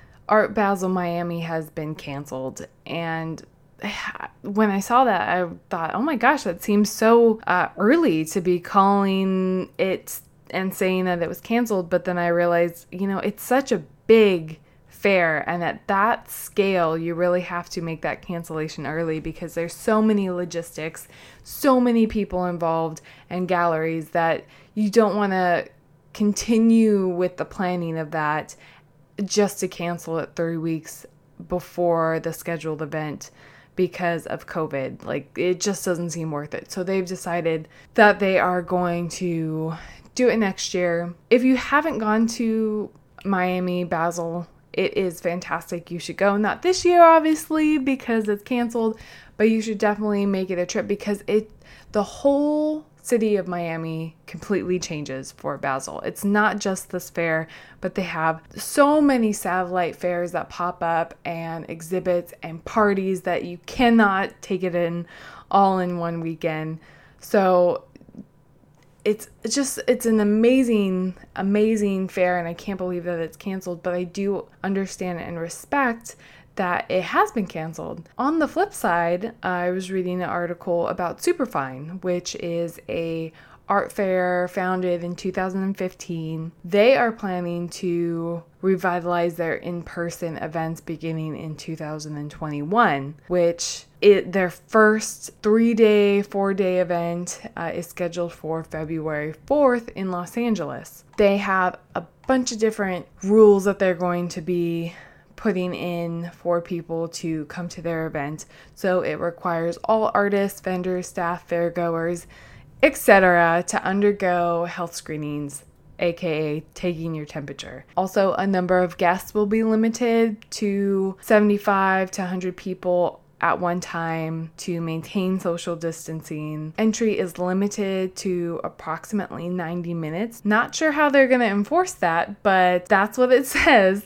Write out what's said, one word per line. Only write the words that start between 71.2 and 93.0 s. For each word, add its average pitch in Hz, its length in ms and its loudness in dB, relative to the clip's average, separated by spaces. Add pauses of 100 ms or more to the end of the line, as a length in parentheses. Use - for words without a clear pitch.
amazing 202 760 0
fair, 180 300 0
and 170 80 -4
I 170 60 -6
can't 190 240 -8
believe 180 280 -4
that 175 140 -4
it's 160 180 -8
canceled, 185 460 -8
but 180 100 -2
I 180 100 -2
do 196 440 -4 (160)
understand 185 560 -4
and 170 200 -8
respect 233 760 -4 (400)
that 180 340 -2
it 180 140 0
has 359 280 0
been 202 160 -4
canceled. 165 680 -10
On 302 220 0
the 302 80 2
flip 381 260 -2
side, 175 680 0
I 180 260 -2
was 185 220 -4
reading 180 300 -2
an 170 80 -4
article 175 580 -2
about 180 340 -6
Superfine, 160 800 -4
which 180 340 -4
is 170 440 -6 (100)
a 165 420 -4 (360)
art 202 240 0
fair 180 560 0
founded 185 560 -2
in 175 120 -6
two 180 160 -6
thousand 190 320 -4
and 196 120 -2
fifteen. 165 760 -6 (120)
They 208 320 6
are 233 160 4
planning 175 580 -4
to 170 720 -4 (180)
revitalize 175 760 0
their 165 180 -2
in-person 170 840 -8
events 160 440 -6
beginning 160 540 -6
in 156 200 -10
two 160 200 -10
thousand 151 400 -10
and 147 140 -10
twenty-one, 151 880 0 (120)